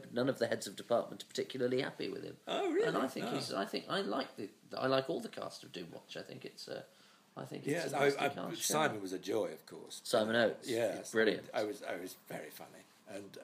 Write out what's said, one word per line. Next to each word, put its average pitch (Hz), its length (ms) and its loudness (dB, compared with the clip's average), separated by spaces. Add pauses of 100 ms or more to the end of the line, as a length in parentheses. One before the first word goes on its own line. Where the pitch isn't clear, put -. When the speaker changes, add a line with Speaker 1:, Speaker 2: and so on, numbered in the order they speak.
(140)
Speaker 1:
none 123 160 4
of 123 100 -2
the 113 80 4
heads 110 200 0
of 98 100 -8
department 104 460 2
are - 20 -10
particularly - 560 0
happy - 280 -4
with - 140 -6
him. - 140 -10 (100)
Speaker 2:
Oh, 381 240 2
really? 403 160 4
Speaker 1:
And - 100 2
I 262 100 4
think - 220 -4
Speaker 2:
Oh. - 60 0
Speaker 1:
he's, - 160 -2
I - 140 0
think - 240 -4
I 185 120 0
like 202 360 -2
the, 101 120 -6 (280)
I 131 100 2
like 135 220 4
all 190 100 0
the 220 100 -6
cast - 340 -8
of 131 100 -16
Doomwatch. - 420 -12
I 82 60 -6
think - 240 -12
it's, - 240 -12
uh, - 140 -6 (520)
I 143 80 -8
think 139 240 -8
it's 160 180 0
Speaker 2:
Yes, 151 60 -4
Speaker 1:
a 147 60 -2
Speaker 2:
I, 143 80 4
Speaker 1:
nasty 139 140 6
Speaker 2:
I, 143 100 4
Speaker 1:
cast - 360 -4
Speaker 2:
Simon 147 320 4
Speaker 1:
show. 104 40 -4
Speaker 2:
was 95 120 -4
a 92 60 -4
joy, 101 280 2
of 80 180 -10
course. - 380 -12
Speaker 1:
Simon 113 340 4
Oates, 117 320 4
Speaker 2:
Yes, 110 420 0
Speaker 1:
brilliant. 110 420 4
Speaker 2:
I 113 100 2
was, 104 200 -4
I 104 140 -4
was 92 180 -8 (140)
very - 200 -8
funny, - 360 -16 (240)
and, 98 340 -10